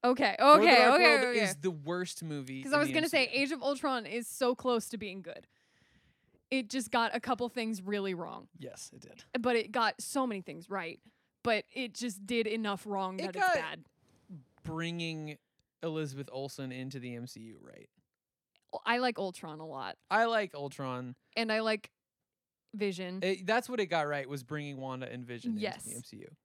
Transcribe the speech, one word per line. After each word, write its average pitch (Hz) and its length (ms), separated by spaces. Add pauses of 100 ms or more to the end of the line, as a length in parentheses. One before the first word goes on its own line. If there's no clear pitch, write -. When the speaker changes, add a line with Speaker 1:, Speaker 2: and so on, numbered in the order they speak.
Speaker 1:
Okay, 247 340
Speaker 2:
Thor: 285 200
The - 60
Speaker 1:
okay, 330 120
Speaker 2:
Dark 233 180
Speaker 1:
okay, 349 100 (120)
Speaker 2:
World 262 100 (100)
Speaker 1:
okay. 233 80
Speaker 2:
is 185 120
the 147 160
worst 170 520
movie 135 380
Speaker 1:
'Cause 269 100
I 294 40
Speaker 2:
in 294 60
Speaker 1:
was 294 80
Speaker 2:
the 269 40
Speaker 1:
gonna 311 160
say, 269 160
Speaker 2:
M - 60
C 247 60
U. 277 60
Speaker 1:
Age 269 80
of 302 120
Ultron 262 420
is 226 220
so 254 260
close 247 360
to 233 100
being 190 240
good. - 240 (1040)
It 262 180
just 254 220
got 233 240
a - 40
couple 240 300
things 220 320
really 196 320
wrong. 170 340 (120)
Speaker 2:
Yes, - 340
it 135 80
did. - 220 (180)
Speaker 1:
But 240 140
it 220 160
got 220 280
so 262 280
many 202 140
things 170 280
right. 180 300 (440)
But 214 300
it 240 220
just 202 320
did 233 180
enough 214 400
wrong 196 340
Speaker 2:
It - 40
Speaker 1:
that 381 120
it's 392 80
Speaker 2:
got 359 120
Speaker 1:
bad. 160 300 (800)
Speaker 2:
bringing 160 760 (440)
Elizabeth 151 500
Olsen 135 400
into 131 280
the 123 160
M 120 100
C - 160
U 110 180
right. - 300 (840)
Speaker 1:
Well, - 140
I 233 120
like 247 200
Ultron 175 420
a 160 60
lot. 131 320 (140)
Speaker 2:
I 220 140
like 220 280
Ultron. 127 640 (220)
Speaker 1:
And 226 140
I 220 100
like 220 300 (800)
Vision. 190 500
Speaker 2:
It, 190 220
that's 233 240
what 254 100
it 196 80
got 156 200
right, 143 200
was 135 160
bringing 147 340
Wanda 131 340
and 123 140
Vision 120 320
Speaker 1:
Yes. - 200
Speaker 2:
into - 120
the - 60
M 120 80
C - 140
U. - 100 (160)